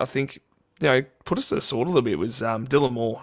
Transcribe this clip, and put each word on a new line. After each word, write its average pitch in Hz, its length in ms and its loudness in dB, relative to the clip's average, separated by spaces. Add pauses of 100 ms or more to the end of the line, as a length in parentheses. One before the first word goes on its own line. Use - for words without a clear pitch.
I 127 60 0
think, 135 300 -6 (440)
you 151 80 2
know, 131 140 4 (240)
put 180 100 0
us 269 140 -4
to - 60 0
the - 40 -2
sword 131 280 -2
a - 20 -2
little 160 120 4
bit, 104 160 0
was, 113 240 -4
um, 113 240 -4
Dylan 139 260 2
Moore. 117 300 -4